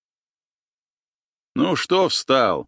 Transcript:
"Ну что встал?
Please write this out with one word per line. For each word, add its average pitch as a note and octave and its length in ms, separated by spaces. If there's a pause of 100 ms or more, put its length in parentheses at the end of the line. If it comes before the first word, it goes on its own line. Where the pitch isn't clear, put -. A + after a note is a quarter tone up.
(1600)
"Ну E3 220
что F3+ 320
встал? A2+ 580